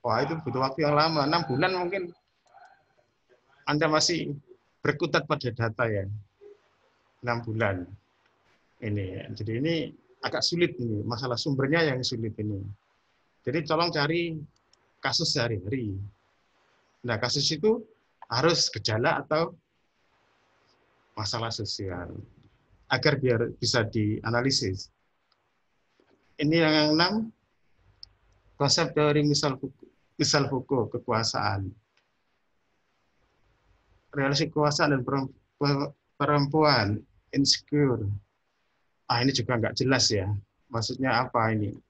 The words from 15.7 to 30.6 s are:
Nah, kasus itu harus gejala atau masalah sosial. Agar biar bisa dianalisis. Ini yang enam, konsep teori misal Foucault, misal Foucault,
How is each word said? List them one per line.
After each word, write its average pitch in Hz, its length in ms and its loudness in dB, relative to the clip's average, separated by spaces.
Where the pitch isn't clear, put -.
Nah, 110 80 0
kasus 139 300 -2
itu 208 320 2
harus 151 420 2
gejala 113 560 0
atau 160 300 -2
masalah 110 320 -4
sosial. 95 600 -8
Agar 135 320 2
biar 120 400 2
bisa 117 240 2
dianalisis. 110 1040 0
Ini 151 240 2
yang 156 340 4
enam, 208 380 2
konsep 147 400 2
teori 151 300 4
misal 143 340 2
Foucault, - 320 -14
misal 143 320 2
Foucault, 127 460 -2